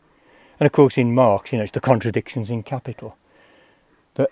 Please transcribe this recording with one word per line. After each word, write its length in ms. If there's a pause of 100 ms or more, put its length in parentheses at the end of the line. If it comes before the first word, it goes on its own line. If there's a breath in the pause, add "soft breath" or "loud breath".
(580 soft breath)
And 80
of 60
course 260
in 160
Marx, 380
you 60
know, 60
it's 80
the 80
contradictions 720
in 120
Capital 540 (1000 soft breath)
that, 160